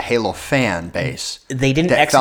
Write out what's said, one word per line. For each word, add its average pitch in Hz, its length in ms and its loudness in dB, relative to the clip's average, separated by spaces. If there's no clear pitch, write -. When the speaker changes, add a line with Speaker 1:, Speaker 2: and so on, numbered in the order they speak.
Speaker 1:
Halo 113 300 0
fan 95 560 -2
base 80 520 -8
Speaker 2:
They 135 240 0
didn't 165 160 0
Speaker 1:
that 131 100 4
Speaker 2:
execute 151 220 2